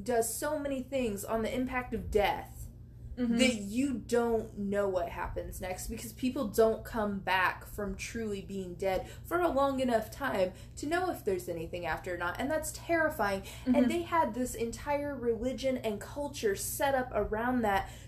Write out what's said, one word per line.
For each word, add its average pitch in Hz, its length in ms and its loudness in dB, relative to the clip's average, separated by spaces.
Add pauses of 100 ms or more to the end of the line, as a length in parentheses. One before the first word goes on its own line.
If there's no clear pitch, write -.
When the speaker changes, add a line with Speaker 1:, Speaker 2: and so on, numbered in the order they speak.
Speaker 1:
does 226 320 2
so 302 240 0
many 277 240 -2
things 233 420 0
on 226 200 0
the - 100 -2
impact 254 400 -2
of 202 160 -4
death - 480 2 (600)
Speaker 2:
Mm-hmm. 233 220 2
Speaker 1:
that 254 160 6
you 226 380 0 (140)
don't 233 500 2
know 202 300 2
what 175 220 0
happens 175 500 -6
next 185 280 -6
because 233 260 -8
people 254 340 0
don't 220 380 6
come 208 340 -2
back 185 480 2
from 196 280 -6
truly 208 460 -6
being 185 340 -6
dead 190 300 0 (200)
for 349 160 2
a 339 80 4
long 269 320 2
enough 240 280 2
time 208 440 0 (240)
to 285 100 -6
know 349 240 2
if - 140 -8
there's 185 240 0
anything 170 360 -6
after 170 300 -4
or - 20 -4
not. 175 220 -2
And 262 100 0
that's 311 240 -2
terrifying. 302 680 0
Speaker 2:
Mm-hmm. - 340 0
Speaker 1:
And 247 160 6
they 339 120 0
had 330 300 2
this 247 220 -2
entire 285 580 -2
religion 247 640 0
and 208 220 -2
culture 285 560 -2
set 277 400 0
up 254 180 0
around 220 500 0
that 196 260 2 (180)